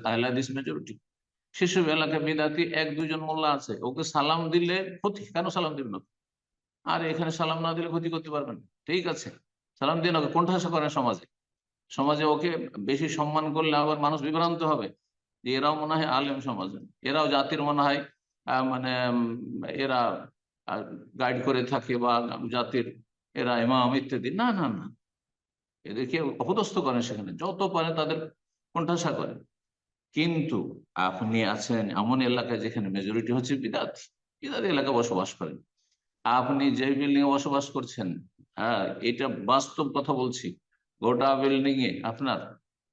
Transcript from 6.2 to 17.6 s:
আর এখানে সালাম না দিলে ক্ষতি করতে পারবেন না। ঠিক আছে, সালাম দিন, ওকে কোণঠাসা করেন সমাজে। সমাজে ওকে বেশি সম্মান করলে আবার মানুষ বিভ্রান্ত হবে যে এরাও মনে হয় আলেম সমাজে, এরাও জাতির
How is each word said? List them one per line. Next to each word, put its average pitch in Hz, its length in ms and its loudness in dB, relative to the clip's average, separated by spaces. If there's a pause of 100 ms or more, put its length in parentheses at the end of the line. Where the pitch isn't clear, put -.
আর 165 200 0
এখানে 160 260 0
সালাম 160 300 -2
না 165 120 0
দিলে 170 140 -2
ক্ষতি 165 220 -2
করতে 160 200 -6
পারবেন 139 260 -4
না। - 100 -20 (200)
ঠিক 175 220 0
আছে, 151 220 -6 (520)
সালাম 151 200 2
দিন, 170 140 2
ওকে 147 180 2
কোণঠাসা 175 360 2
করেন 151 200 2
সমাজে। 123 360 0 (680)
সমাজে 147 340 2
ওকে 156 260 4 (280)
বেশি 139 300 0
সম্মান 151 440 0
করলে 156 240 2
আবার 151 220 2
মানুষ 147 220 2
বিভ্রান্ত 165 420 0
হবে 139 240 0 (560)
যে 123 120 -2
এরাও 147 200 2
মনে 151 200 -2
হয় 160 220 2
আলেম 139 220 0
সমাজে, 104 400 -6 (220)
এরাও 147 260 2
জাতির 143 360 2